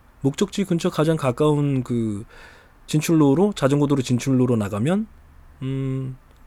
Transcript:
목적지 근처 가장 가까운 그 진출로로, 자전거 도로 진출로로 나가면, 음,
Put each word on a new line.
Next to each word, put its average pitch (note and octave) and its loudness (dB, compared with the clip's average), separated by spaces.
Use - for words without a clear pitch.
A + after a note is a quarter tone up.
목적지 F#3+ -2
근처 F3 -2
가장 D#3+ 0
가까운 C#3+ 0
그 A2+ -4
진출로로, D#3 2
자전거 C#3+ 2
도로 C#3 0
진출로로 B2 0
나가면, A2+ -2
음, C3 -6